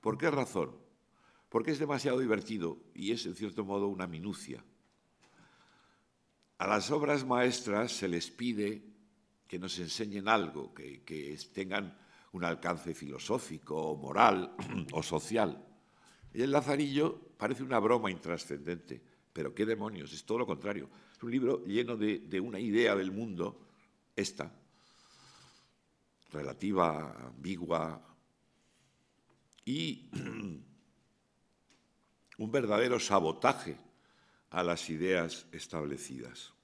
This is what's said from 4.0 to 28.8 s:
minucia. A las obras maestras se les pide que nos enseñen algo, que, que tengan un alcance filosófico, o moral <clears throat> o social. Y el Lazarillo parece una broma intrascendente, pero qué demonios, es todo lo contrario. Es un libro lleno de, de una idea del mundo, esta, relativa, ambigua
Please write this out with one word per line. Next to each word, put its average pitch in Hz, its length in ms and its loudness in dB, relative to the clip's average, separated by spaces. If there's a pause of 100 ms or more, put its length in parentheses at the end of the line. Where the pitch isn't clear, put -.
minucia. 80 560 -8 (1900)
A 92 100 0
las 104 240 4
obras 147 340 2
maestras 123 680 2
se 98 160 -2
les 85 200 -2
pide 107 540 -2 (640)
que 92 100 -6
nos 87 220 -6
enseñen 101 480 -4
algo, 85 460 2
que, 67 300 -16
que 76 340 -8 (160)
tengan 98 440 -4 (360)
un 90 100 -4
alcance 85 500 -2
filosófico, 76 840 -6
o 78 220 -2
moral 92 600 6
<clears throat> 85 340 -6
o 78 100 -2
social. 87 640 0 (680)
Y 113 80 -2
el 139 100 2
Lazarillo 143 680 2 (180)
parece 117 260 0
una 127 160 4
broma 110 320 6
intrascendente, 80 880 -6 (320)
pero 76 200 -4
qué 107 120 0
demonios, 104 480 -4
es 76 120 -14
todo 113 140 0
lo 123 60 2
contrario. 101 440 -4 (260)
Es - 80 -14
un 117 80 -4
libro 123 340 2
lleno 117 320 0
de, 107 220 2
de 80 200 -4
una 107 200 -4
idea 107 360 4
del 92 160 0
mundo, 98 540 -6 (500)
esta, - 380 -4 (1800)
relativa, 76 960 0
ambigua 82 720 -2 (1600)